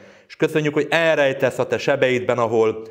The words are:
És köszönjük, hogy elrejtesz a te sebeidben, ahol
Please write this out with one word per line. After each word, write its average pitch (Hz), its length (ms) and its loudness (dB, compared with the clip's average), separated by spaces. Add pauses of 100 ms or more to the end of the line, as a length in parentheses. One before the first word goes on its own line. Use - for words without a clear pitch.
(280)
És - 80 -20
köszönjük, 156 380 -2
hogy 147 160 0
elrejtesz 147 720 2
a 123 80 0
te 117 100 -2
sebeidben, 127 600 0
ahol 113 540 0